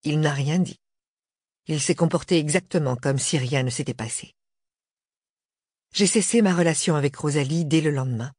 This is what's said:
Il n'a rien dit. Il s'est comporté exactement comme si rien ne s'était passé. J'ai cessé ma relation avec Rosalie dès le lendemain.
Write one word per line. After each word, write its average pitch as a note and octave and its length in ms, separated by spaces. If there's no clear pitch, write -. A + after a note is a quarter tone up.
Il D3+ 160
n'a D3+ 120
rien C#3+ 260
dit. - 220
Il D#3 140
s'est - 140
comporté E3+ 440
exactement D3+ 580
comme C#3 220
si - 180
rien C3 260
ne B2+ 80
s'était B2 240
passé. - 380
J'ai G3+ 140
cessé A3+ 340
ma F#3+ 140
relation E3 400
avec C#3+ 220
Rosalie D3+ 480
dès D#3 160
le D3+ 100
lendemain. C3 480